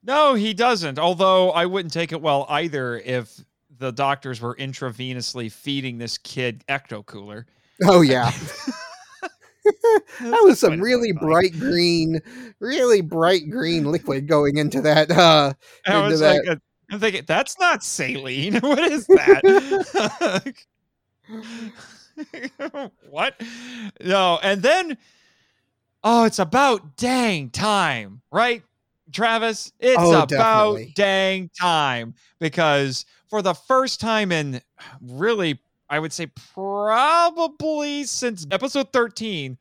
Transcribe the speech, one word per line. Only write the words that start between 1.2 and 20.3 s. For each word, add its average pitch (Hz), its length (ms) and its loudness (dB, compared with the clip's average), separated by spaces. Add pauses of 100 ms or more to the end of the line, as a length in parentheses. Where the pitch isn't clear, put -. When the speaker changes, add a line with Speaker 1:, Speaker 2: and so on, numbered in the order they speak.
Speaker 1:
I 170 140 0
wouldn't 180 260 -6
take 165 200 -4
it 160 80 -8
well 139 280 0
either 143 500 -4
if 127 420 -8 (380)
the 127 140 -8
doctors 135 480 -4
were 120 160 -8
intravenously 127 960 -10
feeding 131 460 -8
this 117 200 -10
kid 123 500 -8
Ecto 123 380 -8
Cooler. 117 400 -18 (380)
Speaker 2:
Oh, 180 160 8
yeah. 127 360 4
Speaker 1:
<laughs> - 60 -12 (1200)
Speaker 2:
<laughs> 415 80 6 (500)
That 247 220 0
was 359 160 8
some 180 120 4
Speaker 1:
That's 165 120 -2
Speaker 2:
really 233 300 0
Speaker 1:
funny. 160 140 -4
Speaker 2:
bright 170 320 2
green, 170 600 0 (400)
really 247 420 2
bright 165 480 0
green 170 340 -2
liquid 143 420 -4
going 147 300 2
into 147 260 -2
that, 151 280 2
uh, 156 420 6 (340)
Speaker 1:
I 196 100 2
Speaker 2:
into 202 140 2
Speaker 1:
was 156 100 2
Speaker 2:
that. 151 260 6
Speaker 1:
like, - 20 -4
uh, 165 80 -2 (340)
I'm 208 80 -10
thinking, 196 280 -4
"That's 226 320 -2
not 349 260 0
saline. 135 680 -6
<laughs> 220 60 2
What 269 180 0
is 302 280 -2
that?" 349 1500 4 (760)